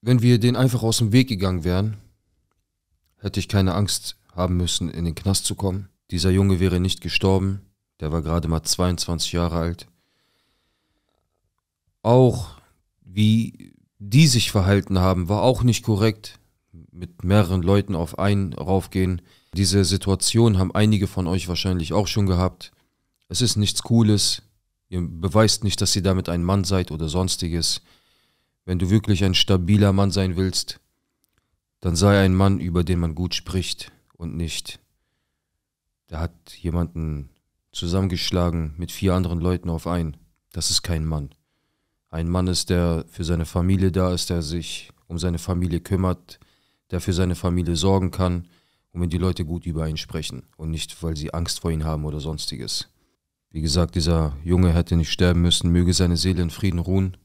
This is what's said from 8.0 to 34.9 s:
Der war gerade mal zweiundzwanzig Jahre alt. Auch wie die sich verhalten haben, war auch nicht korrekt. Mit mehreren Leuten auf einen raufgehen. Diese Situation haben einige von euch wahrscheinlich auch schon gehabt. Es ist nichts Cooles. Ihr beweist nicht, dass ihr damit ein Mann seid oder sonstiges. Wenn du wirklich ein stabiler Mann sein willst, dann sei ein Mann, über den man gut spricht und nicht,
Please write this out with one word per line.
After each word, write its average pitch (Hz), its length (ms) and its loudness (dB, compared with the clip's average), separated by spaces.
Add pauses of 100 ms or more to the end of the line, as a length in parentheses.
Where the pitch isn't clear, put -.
Der 78 100 -4
war 82 100 -2
gerade 80 280 -2
mal 80 160 -2
zweiundzwanzig 90 680 -2
Jahre 85 260 -2
alt. 82 280 -6 (2250)
Auch 123 560 4 (420)
wie 107 760 0 (240)
die 107 260 4
sich 120 240 2
verhalten 98 480 2
haben, 90 300 2
war 101 140 0
auch 113 200 2
nicht 120 220 2
korrekt. 107 560 -2 (500)
Mit 87 320 -16
mehreren 92 400 2
Leuten 98 320 2
auf 82 240 -6
einen 98 360 0
raufgehen. 92 680 -2 (320)
Diese 95 300 2
Situation 98 720 2
haben 92 160 0
einige 107 320 2
von 90 220 -4
euch 87 180 -2
wahrscheinlich 87 460 -2
auch 95 160 0
schon 101 180 0
gehabt. 92 460 0 (560)
Es 90 120 -4
ist 120 140 0
nichts 104 300 0
Cooles. 107 580 2 (460)
Ihr 90 120 -6
beweist 87 600 0
nicht, 101 180 -2
dass 98 140 0
ihr 98 80 -2
damit 92 260 0
ein 87 140 -2
Mann 95 220 0
seid 92 260 -2
oder 80 180 -6
sonstiges. 87 720 -2 (840)
Wenn 92 140 -2
du 90 120 0
wirklich 101 340 2
ein 92 100 2
stabiler 98 580 4
Mann 98 200 2
sein 95 240 -2
willst, 92 420 -4 (1000)
dann 85 160 -2
sei 101 240 6
ein 92 140 4
Mann, 98 260 4
über 87 240 0
den 87 160 0
man 82 160 -2
gut 90 180 -4
spricht - 560 -6 (260)
und 85 200 -10
nicht, - 420 -8 (1300)